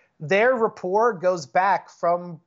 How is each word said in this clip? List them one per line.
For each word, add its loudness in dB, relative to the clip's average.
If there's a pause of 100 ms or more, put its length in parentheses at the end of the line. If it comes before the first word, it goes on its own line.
(200)
their 2
rapport 0
goes -2
back 0
from -4